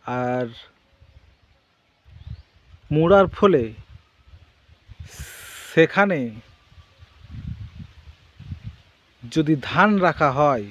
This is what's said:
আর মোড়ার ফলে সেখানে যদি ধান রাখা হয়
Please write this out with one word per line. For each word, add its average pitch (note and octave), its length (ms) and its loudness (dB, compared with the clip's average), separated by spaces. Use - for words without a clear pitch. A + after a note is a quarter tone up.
আর B2 400 -4
মোড়ার F3 340 6
ফলে C3+ 480 2
সেখানে D#3+ 560 2
যদি D#3 320 0
ধান G3 360 2
রাখা D#3+ 320 2
হয় C3 400 0